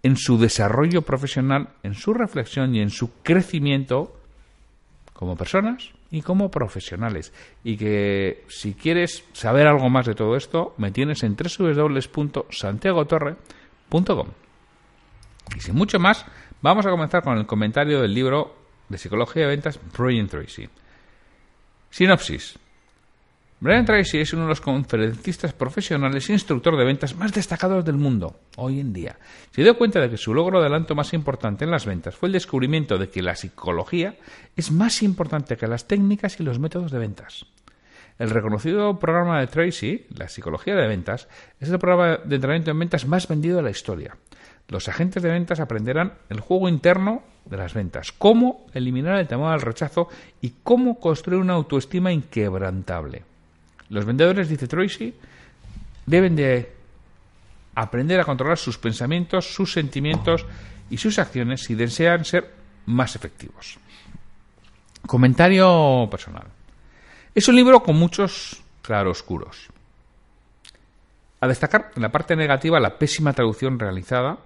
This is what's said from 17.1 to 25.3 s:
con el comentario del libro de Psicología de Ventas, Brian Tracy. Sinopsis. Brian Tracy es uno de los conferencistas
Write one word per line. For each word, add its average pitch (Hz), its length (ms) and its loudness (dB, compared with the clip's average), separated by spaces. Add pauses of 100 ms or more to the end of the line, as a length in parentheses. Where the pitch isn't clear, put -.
con 120 140 0
el 104 80 0
comentario 131 560 0
del 101 120 2
libro 131 440 0 (320)
de 92 80 -10
Psicología 117 460 -2
de 143 40 2
Ventas, 143 320 -4 (180)
Brian 120 300 0
Tracy. - 400 -12 (1200)
Sinopsis. - 720 0 (1000)
Brian 220 260 4
Tracy 190 340 2
es 151 140 -2
uno 165 100 -2
de 160 60 -2
los 151 120 -2
conferencistas 131 880 -2